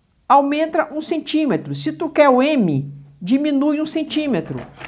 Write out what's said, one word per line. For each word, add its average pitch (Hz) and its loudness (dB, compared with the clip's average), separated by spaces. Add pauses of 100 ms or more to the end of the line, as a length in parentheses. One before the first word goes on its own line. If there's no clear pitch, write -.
(280)
aumenta 294 2
um 302 -6
centímetro. 254 -2
Se 143 -4
tu - -4
quer 294 4
o 254 4
M, 185 0 (260)
diminui 285 0
um 302 -4
centímetro. 294 -4 (300)